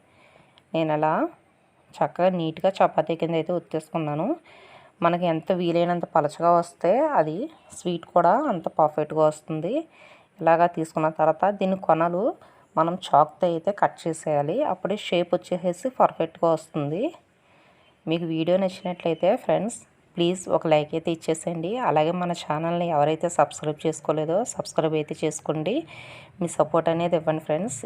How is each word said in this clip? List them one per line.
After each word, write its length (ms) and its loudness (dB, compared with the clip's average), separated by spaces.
నేను 220 0
అలా 140 2
చక్కగా 340 0
నీట్‌గా 400 0
చపాతీ 440 2
కింద 180 -2
అయితే 180 -4
ఒత్తేసుకున్నాను. 680 -6
మనకి 280 2
ఎంత 280 -2
వీలైనంత 460 0
పలచగా 420 2
వస్తే 340 0
అది 160 0
స్వీట్ 360 -4
కూడా 200 6
అంత 140 -4
పర్ఫెక్ట్గా 500 2
వస్తుంది. 440 -6
ఇలాగా 360 4
తీసుకున్న 420 -2
తర్వాత 260 2
దీని 180 0
కొనలు 340 2
మనం 180 2
చాక్‌తో 460 2
అయితే 280 -2
కట్ 240 0
చేసేయాలి. 520 -2
అప్పుడే 240 -4
షేప్ 300 0
వచ్చేసేసి 500 -4
పర్ఫెక్ట్గా 540 0
వస్తుంది. 460 -6
మీకు 280 -2
వీడియో 300 2
నచ్చినట్లయితే 680 -2
ఫ్రెండ్స్ 340 0
ప్లీజ్ 260 0
ఒక 160 0
లైక్ 240 2
అయితే 180 -4
ఇచ్చేసేయండి. 560 -4
అలాగే 240 2
మన 100 -2
ఛానల్ని 440 -2
ఎవరైతే 400 2
సబ్స్క్రైబ్ 480 -2
చేసుకోలేదో 520 -2
సబ్స్క్రైబ్ 460 -2
అయితే 240 -6
చేసుకోండి. 520 -4
మీ 60 -2
సపోర్ట్ 360 2
అనేది 280 0
ఇవ్వండి 260 -2
ఫ్రెండ్స్. 400 -4